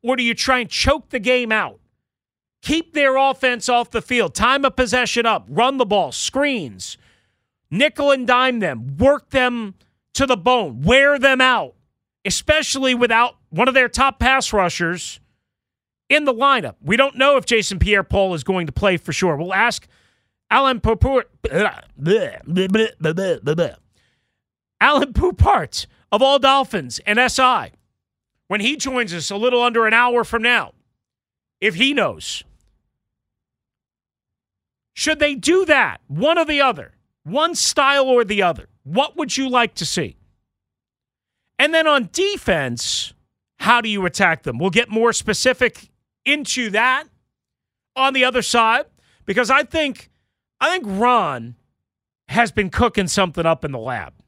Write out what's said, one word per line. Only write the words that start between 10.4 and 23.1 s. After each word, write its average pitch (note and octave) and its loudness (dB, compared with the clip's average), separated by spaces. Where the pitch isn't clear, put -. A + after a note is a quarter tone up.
wear C#4 4
them C4 -2
out, A#3 0
especially C4+ -2
without A#3+ 0
one A3 0
of B3+ -2
their B3+ 4
top C4+ 0
pass C4 2
rushers F3 -2
in D4 2
the C4+ 0
lineup. A#3 0
We F3 0
don't C4+ 2
know C#4 4
if - -2
Jason G3+ -2
Pierre-Paul G3 0
is D3 -6
going F#3 -2
to C#3+ -10
play F#3+ 2
for D#3 -8
sure. E3 0
We'll F3 -6
ask A3 0
Alan C4 2
Poupart, A#3 2